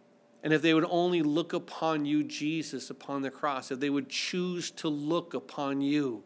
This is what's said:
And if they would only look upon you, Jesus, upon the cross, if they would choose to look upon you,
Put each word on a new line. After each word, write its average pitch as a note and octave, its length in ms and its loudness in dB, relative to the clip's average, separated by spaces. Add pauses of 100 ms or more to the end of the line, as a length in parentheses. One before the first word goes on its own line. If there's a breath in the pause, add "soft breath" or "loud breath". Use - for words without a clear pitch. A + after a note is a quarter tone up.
(440)
And D3+ 100 4
if D3+ 80 6
they E3 140 6
would D#3+ 120 6
only F3 360 2
look D#3 280 2
upon D#3+ 540 -2
you, D3 180 2
Jesus, D3 680 -6
upon C#3 320 -6
the C3+ 80 -4
cross, C3+ 400 -2
if B2+ 80 -4
they C#3+ 100 2
would C#3+ 200 0
choose F3+ 600 -2
to - 180 -6
look D3+ 460 -2
upon C#3 480 -2
you, C#3 440 0